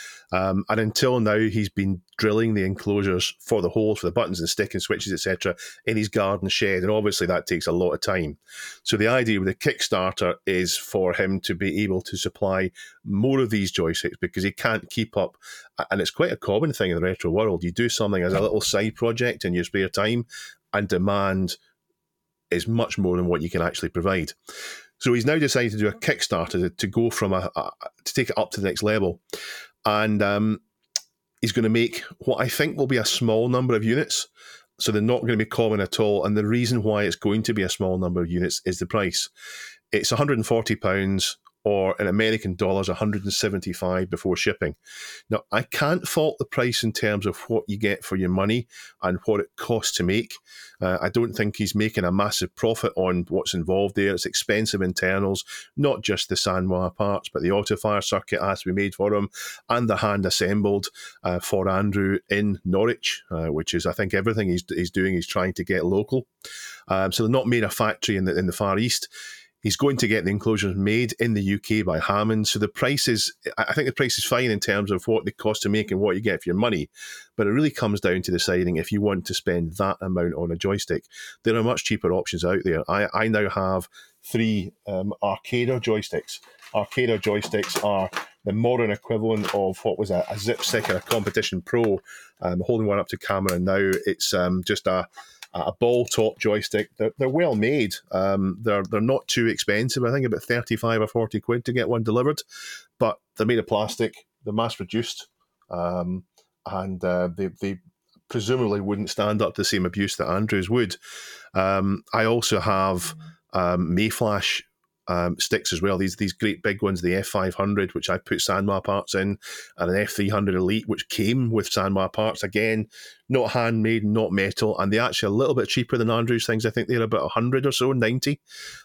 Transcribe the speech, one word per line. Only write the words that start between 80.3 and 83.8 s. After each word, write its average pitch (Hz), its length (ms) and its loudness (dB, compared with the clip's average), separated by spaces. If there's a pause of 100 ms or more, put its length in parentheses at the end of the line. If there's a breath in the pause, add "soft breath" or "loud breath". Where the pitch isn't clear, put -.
on 85 160 -2
a 85 40 -4
joystick. 98 500 -2 (380 loud breath)
There 113 120 2
are 113 80 2
much 120 200 0
cheaper 90 300 0
options 87 320 -2
out 92 180 2
there. 80 260 0
I, 101 240 0
I 110 160 2
now 107 200 2
have 95 400 -2 (340 loud breath)